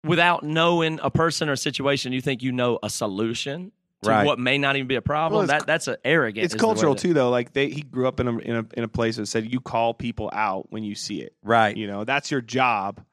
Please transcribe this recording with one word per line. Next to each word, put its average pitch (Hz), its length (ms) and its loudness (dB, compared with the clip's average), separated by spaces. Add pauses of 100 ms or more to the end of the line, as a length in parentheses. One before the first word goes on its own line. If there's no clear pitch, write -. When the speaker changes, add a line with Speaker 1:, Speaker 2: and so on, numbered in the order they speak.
Speaker 1:
without 170 400 4
knowing 160 580 2
a - 80 0
person 160 400 0
or 139 60 2
situation, 139 580 -2
you 131 80 -2
think 131 220 -4
you 127 80 -2
know 123 320 0
a 104 60 -4
solution 120 840 -4 (320)
to 107 60 2
Speaker 2:
Right. 107 160 6
Speaker 1:
what 139 120 2
may 127 200 2
not 139 180 2
even 135 120 -2
be 131 80 0
a 113 60 -2
problem. 160 360 0
Speaker 3:
Well, 208 60 2
it's 139 80 0 (100)
Speaker 1:
That, - 40 -8
that's 160 220 0
a 123 180 -4
arrogant 123 380 2
Speaker 3:
it's 180 100 -2
Speaker 1:
is - 60 -4
the 226 80 4
way 220 60 2
Speaker 3:
cultural 160 200 4
Speaker 1:
that - 80 -2
Speaker 3:
too, 175 120 2
though. 127 160 4
Like, 123 240 0
they, 139 160 0
he 147 140 -8
grew 127 240 -4
up 131 120 -2
in 123 80 0
a, 117 120 -2
in 117 180 -4
a, 113 160 -4
in 117 100 -4
a 113 60 -4
place 113 260 0
that 104 120 -6
said 113 240 -2
you 127 100 -2
call 117 320 0
people 110 400 -6
out 98 380 -2
when 110 120 -8
you 104 100 -6
see 98 280 -8
it. - 200 -14
Speaker 2:
Right. 110 360 4
Speaker 3:
You 107 100 -6
know, 101 160 -6
that's 135 260 -2
your 139 120 -2
job. 110 580 -2 (140)